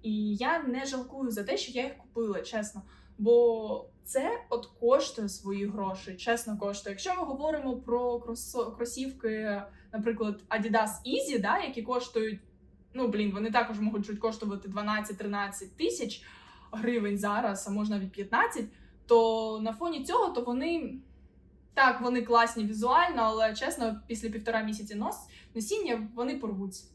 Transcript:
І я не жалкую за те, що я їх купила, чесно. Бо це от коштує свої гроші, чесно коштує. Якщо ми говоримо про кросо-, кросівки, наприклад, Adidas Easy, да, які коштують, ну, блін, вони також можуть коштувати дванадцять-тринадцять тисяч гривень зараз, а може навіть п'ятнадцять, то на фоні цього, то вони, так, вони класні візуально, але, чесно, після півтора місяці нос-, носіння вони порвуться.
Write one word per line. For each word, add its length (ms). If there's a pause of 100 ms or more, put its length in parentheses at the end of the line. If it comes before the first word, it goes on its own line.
І 340
я 280
не 220
жалкую 460
за 120
те, 140
що 140
я 120
їх 140
купила, 440
чесно. 400 (360)
Бо 720 (140)
це 460
от 160
коштує 640
свої 380
гроші, 480
чесно 420
коштує. 360
Якщо 220
ми 80
говоримо 540
про 420
кросо-, 560
кросівки, 880 (320)
наприклад, 560
Adidas 400 (160)
Easy, 360
да, 160
які 240
коштують, 580 (540)
ну, 140
блін, 240
вони 200
також 280
можуть 400
коштувати 480
дванадцять-тринадцять 1080
тисяч 460 (480)
гривень 460
зараз, 500
а 40
може 200
навіть 200
п'ятнадцять, 540 (400)
то 560
на 120
фоні 300
цього, 260
то 120
вони, 580 (720)
так, 280
вони 200
класні 440
візуально, 560
але, 320
чесно, 540
після 220
півтора 340
місяці 320
нос-, 340 (260)
носіння 600
вони 220
порвуться. 580